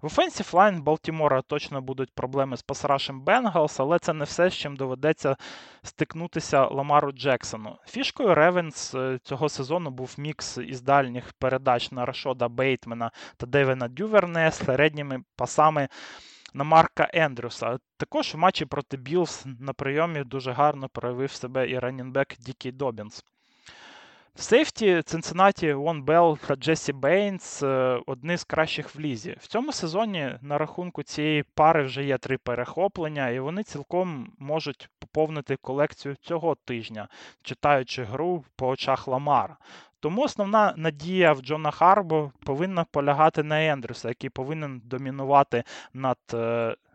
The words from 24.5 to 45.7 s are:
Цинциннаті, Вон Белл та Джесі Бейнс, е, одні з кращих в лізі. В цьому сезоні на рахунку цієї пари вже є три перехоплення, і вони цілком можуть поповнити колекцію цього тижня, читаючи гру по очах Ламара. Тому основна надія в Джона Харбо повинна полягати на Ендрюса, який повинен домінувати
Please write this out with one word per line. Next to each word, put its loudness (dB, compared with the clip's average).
Цинциннаті, 2
Вон -2
Белл 6
та -2
Джесі -2
Бейнс, 0
е, 2
одні -4
з -6
кращих -2
в -14
лізі. -6
В -20
цьому -2
сезоні -4
на -2
рахунку -6
цієї -2
пари 4
вже -4
є 0
три -4
перехоплення, -4
і -4
вони -6
цілком -6
можуть -6
поповнити -2
колекцію -4
цього -2
тижня, -10
читаючи 0
гру -4
по -2
очах -2
Ламара. 0
Тому -2
основна 2
надія 2
в 0
Джона -4
Харбо 4
повинна -2
полягати 4
на 0
Ендрюса, -2
який -6
повинен -8
домінувати 2